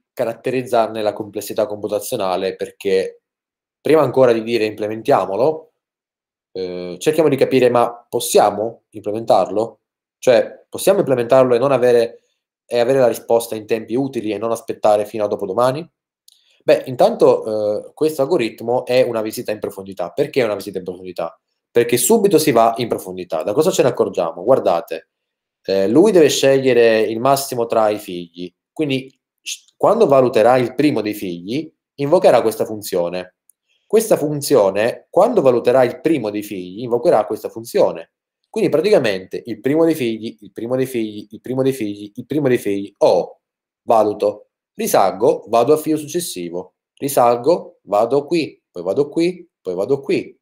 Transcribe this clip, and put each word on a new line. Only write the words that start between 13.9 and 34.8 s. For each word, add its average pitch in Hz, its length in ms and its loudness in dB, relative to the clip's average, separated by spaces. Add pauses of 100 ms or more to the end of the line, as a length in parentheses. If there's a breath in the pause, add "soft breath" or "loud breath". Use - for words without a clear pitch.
utili 120 380 -4
e 101 60 -4
non 113 120 -4
aspettare 104 560 0
fino 107 180 -4
a 104 40 -2
dopodomani? 117 640 -2 (720 soft breath)
Beh, 151 240 4
intanto, 123 1040 2
eh, - 60 -20
questo 156 260 -2
algoritmo 123 640 -2
è 127 160 2
una 113 220 0
visita 110 300 -6
in 104 60 -6
profondità. 95 520 -10
Perché - 320 -2
è - 20 2
una 107 100 -2
visita 98 220 -10
in 92 80 -8
profondità? 90 560 -10 (300)
Perché 120 260 2
subito 202 420 4
si 151 120 2
va 117 280 4
in 117 100 -4
profondità. 92 540 -8
Da 95 100 -4
cosa 156 180 2
ce 175 120 0
ne 135 60 4
accorgiamo? 90 540 -4
Guardate, 95 680 0 (540)
eh, 98 240 0
lui 160 240 4
deve 165 160 6
scegliere 127 720 4
il 113 200 -2
massimo 131 460 0
tra 110 240 2
i 107 80 -4
figli, 87 540 -12 (200)
quindi 135 360 -4 (320)
sc-, - 360 -16
quando 208 300 2
valuterà 127 500 4
il 120 180 -2
primo 139 260 0
dei 104 140 -6
figli, 101 560 -8 (240)
invocherà 143 480 2
questa 110 220 -2
funzione. 90 720 -6 (500)
Questa 214 300 2
funzione, 123 920 0